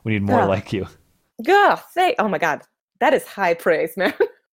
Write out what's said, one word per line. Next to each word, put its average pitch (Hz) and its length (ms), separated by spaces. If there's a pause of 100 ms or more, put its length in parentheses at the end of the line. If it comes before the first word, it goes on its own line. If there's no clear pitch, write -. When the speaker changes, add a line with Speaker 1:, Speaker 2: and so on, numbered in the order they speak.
Speaker 1:
We 113 100
need 104 80
more 101 200
Speaker 2:
Ugh. 185 80
Speaker 1:
like 98 220
you. 98 160 (600)
Speaker 2:
Ugh, 370 320 (160)
they, 359 240
oh 214 80
my 170 100
God. 151 240 (380)
That 294 160
is - 100
high 180 300
praise, 165 420
man. 190 220
<laughs> - 40 (300)